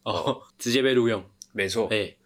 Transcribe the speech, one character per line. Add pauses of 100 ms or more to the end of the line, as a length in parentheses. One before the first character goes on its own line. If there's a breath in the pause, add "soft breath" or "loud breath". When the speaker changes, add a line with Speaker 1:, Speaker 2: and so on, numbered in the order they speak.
Speaker 1:
哦， (160)
直
接
被
录
用。 (260)
Speaker 2:
没
错。
Speaker 1:
哎。 (100)